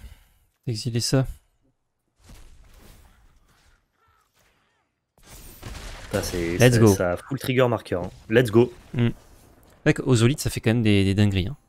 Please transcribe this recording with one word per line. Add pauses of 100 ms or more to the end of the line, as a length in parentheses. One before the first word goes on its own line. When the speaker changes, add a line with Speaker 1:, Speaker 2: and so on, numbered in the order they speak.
(680)
Speaker 1:
Exiler
ça. (4000)
Speaker 2:
Putain,
c'est,
Speaker 1:
Let's
Speaker 2:
ça,
Speaker 1:
go.
Speaker 2:
ça
a
full
trigger
marker,
hein. (200)
Let's
go. (220)
Speaker 1:
Hmm.
C'est
vrai
qu'Ozolite,
ça
fait
quand
même
des,
des
dingueries,
hein. (120)